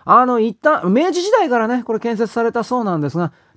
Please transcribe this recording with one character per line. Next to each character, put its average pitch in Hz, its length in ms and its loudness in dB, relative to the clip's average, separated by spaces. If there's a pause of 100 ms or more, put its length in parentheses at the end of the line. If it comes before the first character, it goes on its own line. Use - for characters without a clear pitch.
あ 226 200 2
の、 247 140 0
一 220 140 0
旦、 277 400 0
明 320 180 2
治 349 120 -2
時 415 80 0
代 427 180 2
か 240 80 2
ら 220 100 0
ね、 247 160 -2
こ 233 100 -4
れ 220 60 -2
建 233 160 -4
設 214 160 -2
さ 233 120 -2
れ 226 80 0
た 233 120 -2
そ 247 180 -2
う - 20 -2
な 190 140 0
ん 151 40 0
で 143 80 -2
す 147 80 -4
が、 175 160 -2 (240)